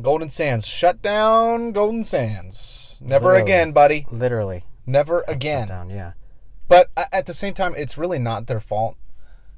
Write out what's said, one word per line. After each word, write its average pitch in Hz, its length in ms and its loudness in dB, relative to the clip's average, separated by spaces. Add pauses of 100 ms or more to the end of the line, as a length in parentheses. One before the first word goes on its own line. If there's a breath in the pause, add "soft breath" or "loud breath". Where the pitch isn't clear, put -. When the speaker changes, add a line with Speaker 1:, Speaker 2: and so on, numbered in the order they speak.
Speaker 1:
Golden 151 280 -2
Sands. 131 360 -2
Shut - 360 0
down 226 720 2
Golden 214 320 0
Sands. 110 960 -6
Never 139 260 2
Speaker 2:
Literally. 185 160 8
Speaker 1:
again, 175 300 4
buddy. 147 380 6
Speaker 2:
Literally. 113 520 -2 (220)
Speaker 1:
Never 147 420 0
Speaker 2:
Shut 160 80 -4
Speaker 1:
again. 135 320 -4
Speaker 2:
down, 90 220 -10
yeah. 92 240 -10 (560)
Speaker 1:
But 175 260 10
a-, 170 180 -4
at 185 120 -2
the 175 80 -8
same 196 200 -4
time, 202 220 -2
it's 143 220 -6
really 165 220 -4
not 113 280 -4
their 113 140 -4
fault 107 340 -4 (640)